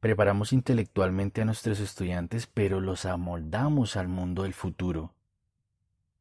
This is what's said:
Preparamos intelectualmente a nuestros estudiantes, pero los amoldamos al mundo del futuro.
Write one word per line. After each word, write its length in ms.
Preparamos 520
intelectualmente 880
a 40
nuestros 360
estudiantes, 680
pero 340
los 260
amoldamos 920
al 120
mundo 340
del 100
futuro. 640